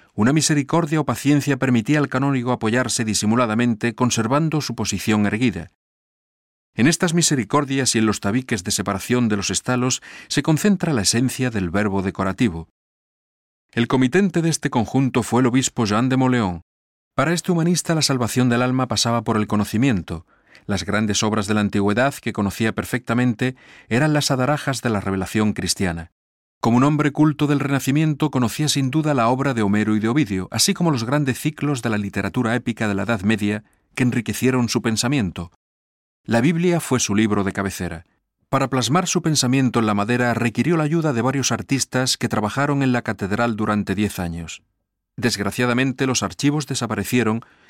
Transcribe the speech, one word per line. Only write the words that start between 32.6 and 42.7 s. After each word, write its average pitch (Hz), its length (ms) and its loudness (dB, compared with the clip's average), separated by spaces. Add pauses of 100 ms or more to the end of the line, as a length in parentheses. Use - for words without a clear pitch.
de 104 60 0
la 98 80 -2
Edad 104 200 -2
Media 104 420 0 (320)
que - 80 0
enriquecieron 123 640 0
su 113 140 -2
pensamiento. 110 680 -2 (720)
La 113 160 2
Biblia 170 400 2
fue 127 200 0
su 101 160 -2
libro 104 280 2
de 95 80 -2
cabecera. 87 540 -6 (420)
Para 135 220 0
plasmar 131 380 0
su 175 160 0
pensamiento 131 560 2
en 113 80 2
la 107 80 2
madera 120 400 0
requirió 120 420 0
la 156 60 0
ayuda 156 300 0
de 113 100 0
varios 131 280 0
artistas 127 640 -2
que - 140 -4
trabajaron 139 540 0